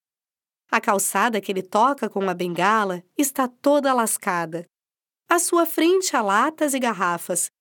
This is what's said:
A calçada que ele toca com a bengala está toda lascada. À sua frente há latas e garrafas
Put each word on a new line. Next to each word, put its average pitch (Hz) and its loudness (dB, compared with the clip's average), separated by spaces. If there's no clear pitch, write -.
A 220 2
calçada 214 0
que - -6
ele 190 -2
toca 233 0
com 196 -2
a 185 -2
bengala 180 0
está 269 0
toda 277 2
lascada. 175 -2
À 339 2
sua 339 2
frente 349 0
há 247 2
latas 262 0
e 269 -2
garrafas 180 -4